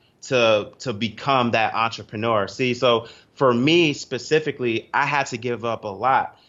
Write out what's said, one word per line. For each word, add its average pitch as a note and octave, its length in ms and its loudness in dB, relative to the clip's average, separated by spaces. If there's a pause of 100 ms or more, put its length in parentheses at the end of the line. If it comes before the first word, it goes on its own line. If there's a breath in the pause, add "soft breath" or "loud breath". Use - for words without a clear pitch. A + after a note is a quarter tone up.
(200 soft breath)
to, A2 600 2
to B2+ 120 -6
become A#2 600 0
that A2 220 0
entrepreneur? A2 760 -2
See, B2+ 260 -2
so A#2+ 320 2 (280 loud breath)
for B2+ 200 4
me D3+ 380 4
specifically, C3 1000 -4
I C#3 140 0
had C#3+ 200 -2
to C3 100 -8
give A#2 280 -6
up A2+ 200 -4
a G#2+ 40 -8
lot. G#2+ 480 0 (120)